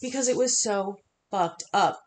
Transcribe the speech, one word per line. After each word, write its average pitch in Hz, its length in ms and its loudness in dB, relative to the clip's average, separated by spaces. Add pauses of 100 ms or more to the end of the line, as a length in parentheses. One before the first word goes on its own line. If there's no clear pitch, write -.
because 254 260 -2
it 254 80 2
was 247 240 2
so 196 380 -2 (320)
fucked 175 420 -2
up, 185 360 2